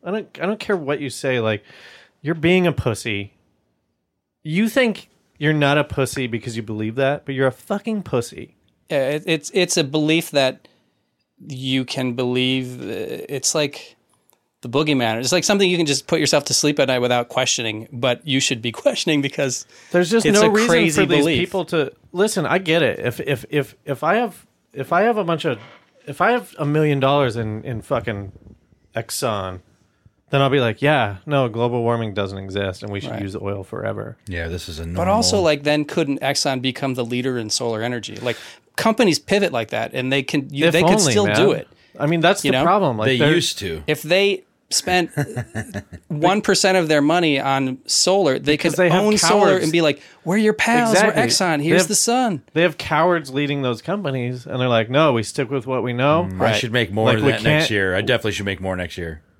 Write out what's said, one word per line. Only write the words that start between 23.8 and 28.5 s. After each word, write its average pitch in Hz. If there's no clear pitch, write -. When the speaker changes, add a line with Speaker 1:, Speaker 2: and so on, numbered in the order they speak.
Speaker 1:
if 139
I 165
have, 233
if -
I 175
have 220
a 208
bunch 165
of, 127
if 147
I 208
have 247
a 151
million 147
dollars 135
in, 110
in 113
fucking 104